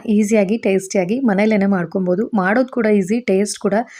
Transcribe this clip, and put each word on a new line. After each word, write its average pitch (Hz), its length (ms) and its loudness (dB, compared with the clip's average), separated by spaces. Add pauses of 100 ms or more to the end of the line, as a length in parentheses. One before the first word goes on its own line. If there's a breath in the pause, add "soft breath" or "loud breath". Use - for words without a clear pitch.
ಈಸಿಯಾಗಿ, 208 480 2
ಟೇಸ್ಟಿಯಾಗಿ 190 640 -2
ಮನೇಲೇನೆ 214 460 2
ಮಾಡ್ಕೊಬೋದು. 180 680 -2
ಮಾಡೋದು 220 340 2
ಕೂಡ 240 180 -2
ಈಸಿ, 208 340 0
ಟೇಸ್ಟ್ 202 400 -2
ಕೂಡ 196 140 -2 (260 loud breath)